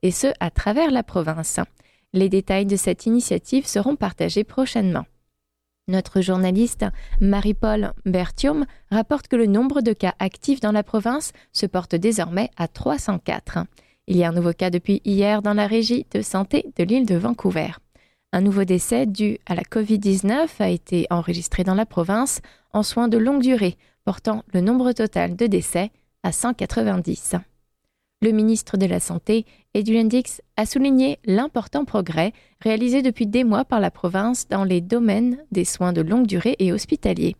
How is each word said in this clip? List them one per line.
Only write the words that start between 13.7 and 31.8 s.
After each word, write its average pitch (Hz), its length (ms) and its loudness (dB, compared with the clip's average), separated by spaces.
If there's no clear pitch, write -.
Il 185 100 0
y 175 80 4
a 170 60 0
un - 20 -4
nouveau 170 220 0
cas 180 160 -2
depuis 180 340 -2
hier 202 380 2
dans 208 100 0
la 208 140 0
régie 226 460 0
de 214 100 -2
santé 208 540 -2
de 175 80 2
l'île 240 200 2
de 196 120 2
Vancouver. 185 560 -2
Un 180 80 0
nouveau 196 240 2
décès 190 400 0
dû 208 400 -2
à 180 100 -4
la 175 100 -4
covid 214 340 0
dix-neuf 208 640 0
a 190 80 2
été 175 400 -2
enregistré 175 520 -2
dans 185 120 0
la 214 100 0
province 208 560 -2
en 208 100 0
soins 233 260 0
de 226 100 2
longue 262 240 2
durée, 233 340 2
portant 214 380 -4
le 180 80 4
nombre 247 300 2
total 180 440 0
de 233 100 0
décès 180 440 0
à 180 60 -2
cent 240 220 -2
quatre-vingt-dix. 196 800 -2
Le 214 80 4
ministre 214 480 0
de 190 80 2
la 180 120 0
Santé, 208 460 -2
Adrian 220 300 2
Dix, 240 360 -2
a 214 80 0
souligné 269 640 2
l'important 240 580 -2